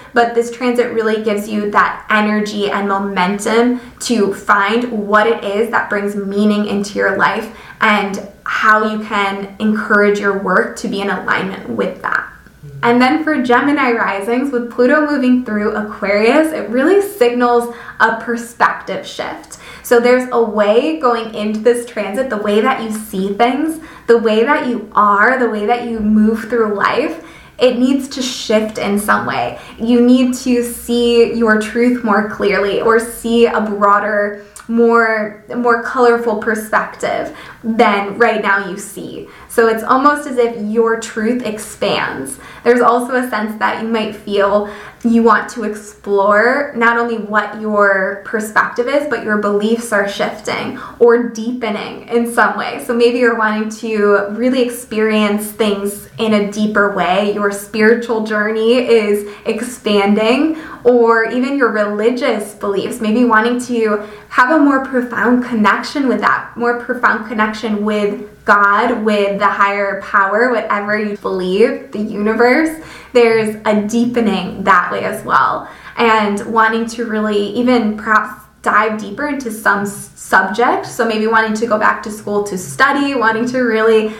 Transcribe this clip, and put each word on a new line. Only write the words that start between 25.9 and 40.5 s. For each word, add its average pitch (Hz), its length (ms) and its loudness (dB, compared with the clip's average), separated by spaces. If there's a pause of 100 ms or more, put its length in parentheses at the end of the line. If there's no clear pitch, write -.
move 214 480 2
through 220 260 0
life, 262 500 -2 (340)
it 240 200 2
needs 254 320 2
to 262 120 -8
shift 214 560 -2
in 202 200 0
some 208 280 -2
way. 123 320 -4 (200)
You 240 220 4
need 247 360 4
to 240 260 0
see 240 720 2
your 214 260 2
truth 240 440 0
more 208 260 0
clearly 196 500 0
or 226 200 4
see 233 460 2
a 214 140 0
broader, 208 840 0 (240)
more, 226 760 2 (120)
more 240 260 2
colorful 233 560 2
perspective - 960 -4 (280)
than 208 540 2
right 220 240 2
now 196 260 0
you 190 100 -8
see. - 500 -12 (200)
So 226 200 4
it's 220 140 0
almost 285 440 2
as 247 120 -6
if 233 180 2 (160)